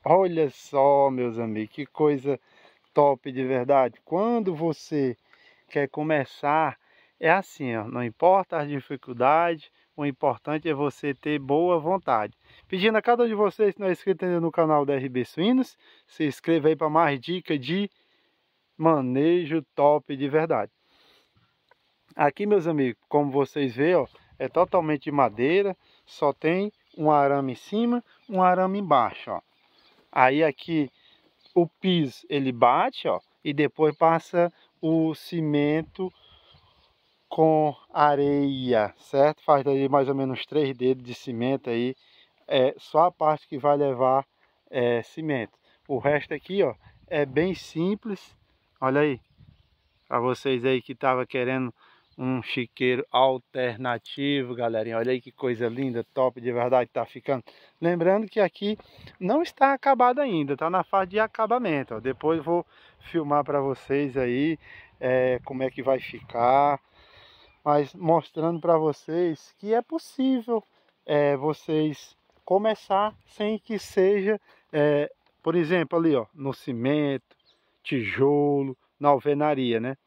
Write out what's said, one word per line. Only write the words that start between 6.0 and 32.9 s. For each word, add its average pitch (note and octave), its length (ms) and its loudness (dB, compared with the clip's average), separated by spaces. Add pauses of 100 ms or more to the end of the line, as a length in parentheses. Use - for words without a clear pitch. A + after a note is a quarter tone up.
é D#3+ 120 0
assim, D#3 440 -2
ó, A2 100 -4
não B2 200 -8
importa F3 540 2
as D3 100 -4
dificuldades, C#3+ 1000 -2 (240)
o D3 120 -6
importante D3 640 -4
é D3 40 0
você C#3+ 380 -4
ter D3+ 260 -4
boa D#3+ 400 0
vontade. C#3+ 540 -2 (340)
Pedindo G#3 300 0
a G#3 60 2
cada A#3+ 220 2
um - 20 2
de A3 80 -2
vocês G3+ 400 0
que - 60 -16
não G3 80 -2
é F#3 40 0
inscrito F#3 320 -2
ainda F3 160 0
no E3 100 0
canal D#3 360 2
da C#3+ 80 0
R C3+ 120 -4
B B2+ 160 -4
Suínos, A#3 540 -2 (320)
se - 160 -6
inscreva D3+ 440 0
aí D#3+ 60 4
pra D#3 140 -2
mais D3+ 320 2
dica E3 380 -4
de F3 320 -4 (840)
manejo D#3 840 0 (120)
top D3 420 2
de C3+ 140 -4
verdade. D3+ 420 0 (1400)
Aqui, D#3+ 300 0
meus G3 200 2
amigos, C#3 400 -2
como D3 240 0
vocês C3+ 460 -2
vê, D#3 180 2
ó, C#3 120 2 (320)
é C3+ 100 -4
totalmente D#3+ 560 0
de D3 80 -6
madeira, C#3+ 640 0 (300)
só C#3+ 260 -2
tem F#3 400 -2 (240)
um D#3 140 0
arame C#3 420 2
em A2+ 40 -10
cima, A#3+ 460 -4 (240)
um F#3 160 -2
arame F#3 360 2
embaixo, C3+ 520 0
ó. F2 120 -8 (680)
Aí C3+ 320 4
aqui D3+ 480 -2 (640)
o E3+ 140 4
piso, E3+ 640 -2
ele C3+ 200 0
bate, C3 560 2